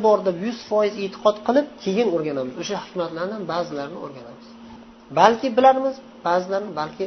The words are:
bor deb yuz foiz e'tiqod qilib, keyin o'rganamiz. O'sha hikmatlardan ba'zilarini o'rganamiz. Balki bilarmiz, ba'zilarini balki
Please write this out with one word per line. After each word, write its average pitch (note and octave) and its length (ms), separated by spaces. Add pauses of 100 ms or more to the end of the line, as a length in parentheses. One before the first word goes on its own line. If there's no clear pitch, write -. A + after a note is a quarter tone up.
bor G#3+ 160
deb F#3 220
yuz A3+ 220
foiz G#3 320
e'tiqod G3+ 480
qilib, C#4 240 (120)
keyin G3 320
o'rganamiz. C#3+ 460
O'sha G3 200
hikmatlardan F3 680
ba'zilarini D#3+ 540
o'rganamiz. C3+ 480 (640)
Balki A3 400
bilarmiz, C4 440 (240)
ba'zilarini F#3 560
balki D3+ 320